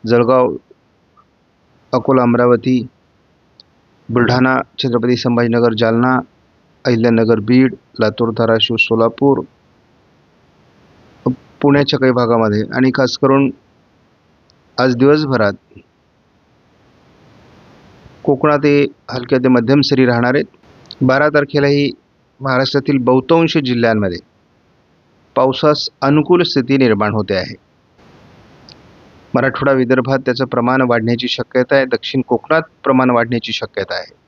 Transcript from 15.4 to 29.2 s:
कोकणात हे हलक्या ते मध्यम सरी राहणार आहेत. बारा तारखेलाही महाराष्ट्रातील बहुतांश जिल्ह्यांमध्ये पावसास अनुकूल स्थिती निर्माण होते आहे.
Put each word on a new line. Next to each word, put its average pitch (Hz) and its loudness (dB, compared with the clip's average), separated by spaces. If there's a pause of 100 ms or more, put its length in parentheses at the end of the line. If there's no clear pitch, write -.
कोकणात 147 0
हे 143 2 (240)
हलक्या 127 -2
ते 127 0
मध्यम 127 4
सरी 131 2
राहणार 120 0
आहेत. 147 -2 (580)
बारा 135 2
तारखेलाही 143 0 (500)
महाराष्ट्रातील 135 -2
बहुतांश 131 0
जिल्ह्यांमध्ये 113 -2 (1160)
पावसास 135 0 (140)
अनुकूल 151 2
स्थिती 135 -2
निर्माण 107 0
होते 104 -4
आहे. 92 -6 (1800)